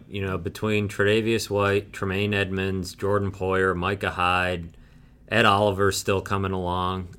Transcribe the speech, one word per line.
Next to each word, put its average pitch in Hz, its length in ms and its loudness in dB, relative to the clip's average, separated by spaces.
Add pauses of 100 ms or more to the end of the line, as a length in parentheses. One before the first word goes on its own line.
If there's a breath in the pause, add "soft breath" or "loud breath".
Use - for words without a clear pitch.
you 98 180 -6
know, 95 120 -2
between 104 500 -2
Tre'Davious 107 600 0
White, 101 420 0
Tremaine 98 420 -2
Edmonds, 95 640 -2
Jordan 98 360 0
Poyer, 95 440 0
Micah 95 360 -2
Hyde, 90 680 0 (500 loud breath)
Ed 113 180 4
Oliver's 101 520 4
still 95 240 0
coming 98 300 -2
along, 92 680 -2